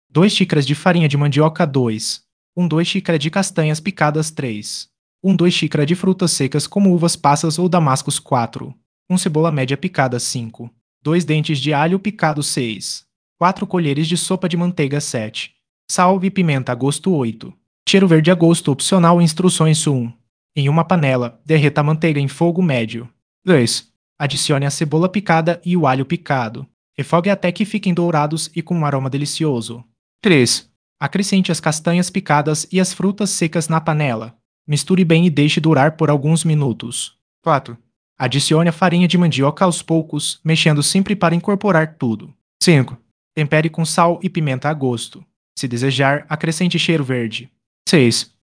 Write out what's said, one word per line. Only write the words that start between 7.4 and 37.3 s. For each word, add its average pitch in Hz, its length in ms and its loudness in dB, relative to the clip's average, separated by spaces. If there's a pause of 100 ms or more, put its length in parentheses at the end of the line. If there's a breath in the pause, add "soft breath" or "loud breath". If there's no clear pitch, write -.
ou 180 100 2
damascos, 151 500 0
quatro, 123 560 -4 (360)
um 180 80 2
cebola 160 340 0
média 135 240 -2
picada, 135 420 -2
cinco, 117 520 -10 (320)
dois 160 240 0
dentes 151 320 0
de 143 160 -2
alho 165 240 0
picado, 160 440 -6
seis, 113 600 -8 (340)
quatro 190 280 -2
colheres 160 420 -2
de 175 80 -2
sopa 185 320 -4
de 170 80 -4
manteiga, 165 420 -2
sete, - 540 -8 (380)
sal 185 340 2
e 196 60 0
pimenta 147 420 0
a - 20 -2
gosto, 143 380 -2
oito, 120 400 -4 (360)
cheiro 196 180 6
verde 160 240 6
a 185 40 8
gosto 170 360 2
opcional, 175 500 4
instruções, 160 680 2
um, 123 260 -2 (420)
em 139 140 0
uma 160 160 2
panela, 135 600 0
derreta 151 360 2
a 147 40 2
manteiga 156 360 0
em 139 80 -2
fogo 170 340 0
médio. 117 460 -2 (360)
Dois, 143 440 2 (300)
adicione 139 480 -2
a 143 40 -2
cebola 160 380 0
picada 170 560 0
e 180 120 0
o 160 100 2
alho 131 180 2
picado. 135 640 -4 (300)
Refogue 170 340 0
até 190 200 0
que 180 140 -2
fiquem 190 300 -2
dourados 160 600 -2
e 165 80 -6
com 175 140 -4
um 160 80 0
aroma 135 240 -2
delicioso. 131 720 -4 (380)
Três, 143 500 2 (300)
acrescente 190 500 -2
as 160 100 -4
castanhas 170 500 0
picadas 151 600 -2
e 180 80 0
as 180 140 0
frutas 202 380 -2
secas 160 380 -2
na 160 120 0
panela. 143 560 -4 (300)
Misture 180 360 0
bem 165 220 4
e 180 60 4
deixe 147 280 2
dourar 156 380 2
por 151 140 0
alguns 151 340 0
minutos. 139 720 -4 (280)